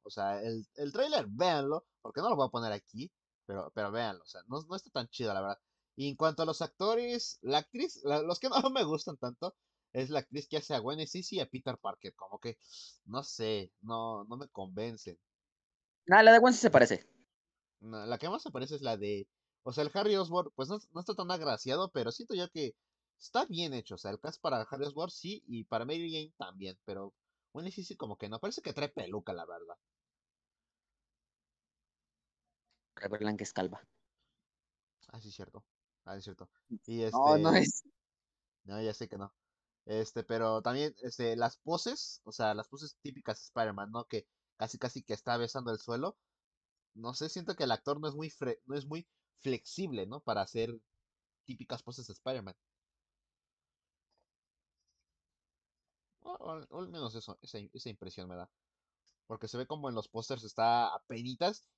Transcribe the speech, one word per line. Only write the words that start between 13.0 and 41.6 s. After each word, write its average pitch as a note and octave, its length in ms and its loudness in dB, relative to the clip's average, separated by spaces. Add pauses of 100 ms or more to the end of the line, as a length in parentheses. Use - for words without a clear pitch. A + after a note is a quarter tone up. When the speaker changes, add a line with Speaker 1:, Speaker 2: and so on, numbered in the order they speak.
Speaker 1:
no B2+ 180 -6
sé, A2 580 -2
no, A2+ 440 -4
no A#2 120 -10
me C#3 120 -12
convencen. G2 680 -8 (920)
Speaker 2:
Ah, G#3+ 120 12
la A3+ 80 12
de A#3 80 12
Gwen B3 140 10
sí A#3+ 60 2
se A3+ 100 8
parece. A#2 380 8 (760)
Speaker 1:
No, G#2+ 240 -10
la A#2+ 120 0
que D#3+ 120 -4
más B3 140 -4
se E3+ 80 -10
parece C3+ 240 -6
es C#3 60 -8
la A#2 160 0
de, G2+ 300 -2 (360)
o B2 100 -6
sea, D3+ 100 0
el D3 100 -2
Harry G3+ 220 4
Osborn, F3 400 0
pues C3+ 140 -4
no, G#3 100 -4 (140)
no E3 80 -8
está G3 140 -4
tan F3+ 160 -6
agraciado, D#3 600 0
pero A#2+ 200 -2
siento A#3 240 -8
yo G3 140 -2
que D3+ 260 -4 (440)
está - 260 0
bien E3 280 -4
hecho, G#2+ 220 -8
o - 20 -12
sea, G2+ 140 -6
el G#2 80 -6
cast D#3+ 220 -12
para C3+ 220 0
Harry C#3 220 -6
Osborn D3+ 260 -6
sí, - 360 -10
y A2+ 180 -8
para A2+ 200 -2
Mary E3 260 -4
Jane D#3 260 -8
también, F#2+ 480 -10
pero G2 280 -10 (400)
Gwen E3 140 -8
Stacy F#3+ 300 -10
como G#2+ 200 -8
que G#2 120 -10
no, A2+ 100 -8
parece - 220 -6
que - 120 -8
trae C#3+ 160 -4
peluca, F#2+ 440 -8
la E2+ 120 -10
verdad. E2+ 300 -14 (3250)
Speaker 2:
Revelan G#2 340 -2
que G#2 140 -6
es - 100 -18
calva. F#2 220 -4 (1300)
Speaker 1:
Ah, A2+ 120 -16
sí, G#2 100 -16
cierto. G2+ 320 -14 (420)
Ah, G2 120 -8
es G2 60 -12
cierto. F#2 260 -14 (360)
Y A2+ 260 -2
Speaker 2:
No, C#3+ 280 8
no D#3+ 140 6
Speaker 1:
este - 20 10
Speaker 2:
es. - 280 4 (800)
Speaker 1:
No, G2+ 180 -8
ya G#2+ 120 0
sé A#2 160 -8
que G2+ 80 -10
no. G2 160 -12 (520)
Este, G#2+ 380 -4
pero A2+ 380 2
también, C3+ 400 -2
este, A#2 340 -2
las A#2 220 0
poses, - 680 -4